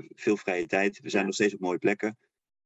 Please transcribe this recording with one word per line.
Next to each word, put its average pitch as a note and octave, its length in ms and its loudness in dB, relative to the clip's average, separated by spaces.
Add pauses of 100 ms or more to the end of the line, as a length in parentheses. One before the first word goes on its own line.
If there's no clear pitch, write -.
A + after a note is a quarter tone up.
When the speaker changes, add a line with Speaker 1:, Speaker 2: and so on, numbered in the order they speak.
(140)
Speaker 1:
veel G#2 220 0
vrije F2+ 300 -2
tijd. G2 340 0
We G#2 100 -12
zijn G2+ 120 2
Speaker 2:
Ja. G2 40 0
Speaker 1:
nog G2 100 -2
steeds G2+ 180 2
op F#2+ 60 -12
mooie F2+ 180 0
plekken. G#2 400 -2 (480)